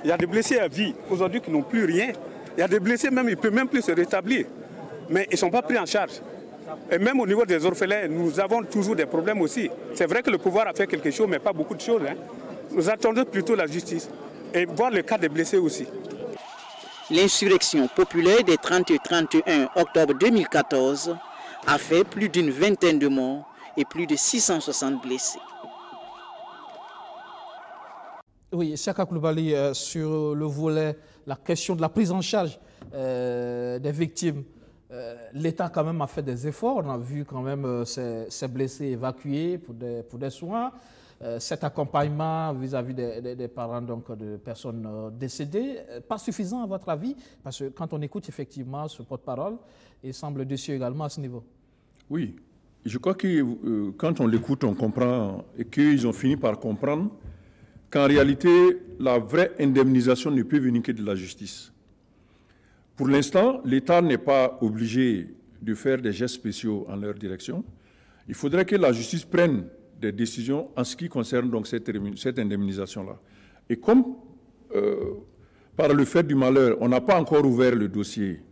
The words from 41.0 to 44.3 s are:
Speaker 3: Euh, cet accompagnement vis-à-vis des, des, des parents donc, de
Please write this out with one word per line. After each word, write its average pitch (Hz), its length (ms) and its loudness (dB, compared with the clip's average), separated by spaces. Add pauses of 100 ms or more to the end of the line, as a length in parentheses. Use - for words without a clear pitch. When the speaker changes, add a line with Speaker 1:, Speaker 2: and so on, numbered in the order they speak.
Speaker 3:
Euh, 117 180 -6
cet - 240 -6
accompagnement 151 920 -2
vis-à-vis 131 420 -6
des, 120 260 -6
des, 123 140 -8
des 123 140 -8
parents 120 340 -8
donc, 117 340 -10
de 104 200 -10